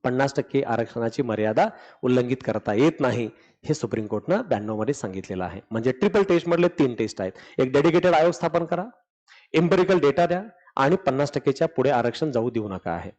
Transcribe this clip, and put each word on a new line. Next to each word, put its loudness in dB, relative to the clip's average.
पन्नास 0
टक्के 0
आरक्षणाची -4
मर्यादा 0
उल्लंघित 2
करता -2
येत 4
नाही, -2
हे -2
सुप्रीम -4
कोर्टनं -2
ब्याण्णव -4
मध्ये -2
सांगितलेलं -8
आहे. -10
म्हणजे 0
ट्रिपल 2
टेस्ट 2
मधले 2
तीन 0
टेस्ट -4
आहेत, -4
एक 0
डेडिकेटेड 4
आयोग 4
स्थापन -2
करा, -4
एम्पिरिकल 4
डेटा 4
द्या -2
आणि 2
पन्नास 0
टक्केच्या 0
पुढे 0
आरक्षण 0
जाऊ 0
देऊ -4
नका -8
आहे. -8